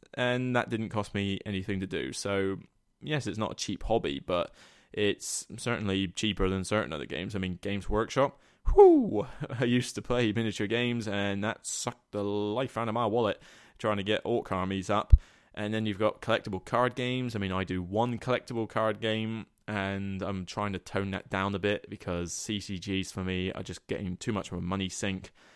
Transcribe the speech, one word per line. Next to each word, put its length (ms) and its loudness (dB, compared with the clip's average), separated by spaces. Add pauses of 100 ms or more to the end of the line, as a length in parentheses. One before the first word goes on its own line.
(140)
and 420 0
that 140 0
didn't 200 -2
cost 240 -4
me 320 0
anything 340 -2
to 80 -2
do. 260 -4
So, 460 0 (420)
yes, 260 -4
it's 100 -4
not 140 -2
a 40 -10
cheap 280 -6
hobby, 360 2
but 340 -2 (400)
it's 540 -2 (100)
certainly 520 0
cheaper 380 0
than 160 0
certain 300 0
other 120 -6
games. 300 -6
I 40 -4
mean, 220 -4
Games 280 -4
Workshop, 500 0 (340)
whew, 540 8 (140)
<laughs> 180 -6
I 60 2
used 300 2
to 60 -4
play 300 2
miniature 360 -2
games, 400 0
and 360 0
that 220 -4
sucked 460 -8
the 120 -2
life 540 -2
out 100 -2
of 60 -2
my 120 2
wallet 360 2 (380)
trying 180 0
to 60 -2
get 200 0
orc 280 0
armies 380 0
up. 240 6 (420)
And 180 -2
then 120 -2
you've 140 -2
got 220 2
collectible 420 -2
card 320 2
games. 400 -4
I 40 -4
mean, 120 -2
I 140 0
do 160 -2
one 360 0
collectible 520 -4
card 320 0
game, 440 -2 (220)
and 540 -4
I'm 240 -4
trying 280 -4
to 60 -6
tone 320 -4
that 180 -6
down 240 0
a 60 -2
bit 300 0
because 420 -4
C 300 -6
C 160 -8
Gs 340 -2
for 120 -6
me 280 -2
are 120 -8
just 240 -12
getting 280 -4
too 160 -4
much 200 -4
of 60 -6
a 40 -4
money 260 -2
sink. 440 -6 (240)